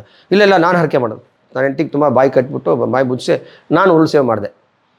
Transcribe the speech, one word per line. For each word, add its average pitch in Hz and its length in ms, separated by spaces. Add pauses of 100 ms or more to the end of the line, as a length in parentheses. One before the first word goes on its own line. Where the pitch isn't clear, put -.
(320)
"ಇಲ್ಲ, 202 100
ಇಲ್ಲ, 196 140
ನಾನು 175 220
ಹರಕೆ 156 200
ಮಾಡೋದು." 120 260 (300)
ನನ್ನ 131 100
ಹೆಂಡ್ತಿಗೆ 139 240
ತುಂಬ 147 200
ಬಾಯಿ 127 220
ಕಟ್ಬಿಟ್ಟು, 131 460
ಬ-, 113 140
ಬಾಯಿ 127 140
ಮುಚ್ಚಿಸಿ - 680
ನಾನು 175 220
ಉರುಳು 160 140
ಸೇವೆ 147 180
ಮಾಡಿದೆ. 107 300 (440)